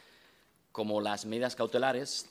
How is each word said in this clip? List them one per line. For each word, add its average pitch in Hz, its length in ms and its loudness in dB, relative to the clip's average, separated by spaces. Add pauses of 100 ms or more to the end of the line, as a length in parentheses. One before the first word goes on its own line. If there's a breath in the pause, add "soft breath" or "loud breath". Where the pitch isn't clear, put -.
(720 loud breath)
como 107 300 0
las 104 240 -2
medidas 120 300 -2
cautelares, 123 760 0